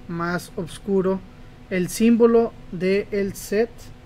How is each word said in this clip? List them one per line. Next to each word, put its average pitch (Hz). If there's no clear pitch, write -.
más 175
oscuro 190
el 180
símbolo 233
del 196
set. 220